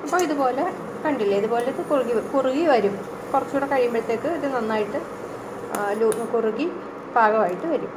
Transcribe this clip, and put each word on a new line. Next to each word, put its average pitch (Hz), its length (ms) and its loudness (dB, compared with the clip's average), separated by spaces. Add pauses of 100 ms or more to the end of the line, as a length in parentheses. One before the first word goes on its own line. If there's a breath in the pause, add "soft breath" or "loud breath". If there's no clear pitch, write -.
അപ്പോൾ 349 180 2
ഇതുപോലെ 277 440 2 (400)
കണ്ടില്ലേ, 220 320 2
ഇതുപോലെ 233 280 2
ഇത് 277 200 -2
കുറുകി, 233 420 2
കുറുകി 262 360 2
വരും. 202 420 4 (280)
കുറച്ചുകൂടെ 269 320 0
കഴിയുമ്പോഴത്തേക്ക് 240 640 0
ഇത് 302 280 -2
നന്നായിട്ട്, 214 420 -2 (800)
ആ, 202 140 0
ലൂ-, 226 420 2
കുറുകി 226 380 0 (440)
പാകമായിട്ട് 214 520 4
വരും. 208 300 -2